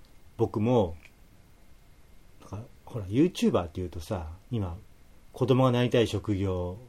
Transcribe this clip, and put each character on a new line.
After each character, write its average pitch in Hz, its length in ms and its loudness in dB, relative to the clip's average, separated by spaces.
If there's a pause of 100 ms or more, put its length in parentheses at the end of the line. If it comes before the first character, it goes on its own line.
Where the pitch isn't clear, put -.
(360)
僕 113 240 -2
も、 107 380 2 (1400)
な - 60 -20
ん - 20 -20
か、 107 180 -12 (160)
ほ - 160 -10
ら、 98 60 -8
YouTuber 139 560 2
っ 85 40 -4
て 82 100 -12
言 92 100 -4
う 85 40 -8
と 85 120 -10
さ、 87 260 -6 (240)
今、 95 240 -4 (560)
子 - 140 -2
供 127 180 4
が 127 80 4
な 120 120 2
り 123 60 2
た 120 120 4
い 107 60 4
職 101 280 -4
業 92 420 -2 (120)